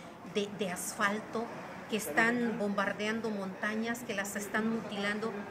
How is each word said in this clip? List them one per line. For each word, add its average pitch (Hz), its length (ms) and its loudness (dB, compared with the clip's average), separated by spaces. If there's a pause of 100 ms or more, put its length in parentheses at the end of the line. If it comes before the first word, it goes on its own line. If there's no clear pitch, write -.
(340)
de, 202 240 2
de 180 140 0
asfalto 214 760 0 (460)
que 214 60 4
están 233 600 4
bombardeando 202 720 2
montañas, 214 680 -2
que 214 160 -4
las 196 200 -2
están 214 320 0
mutilando. 208 640 0 (200)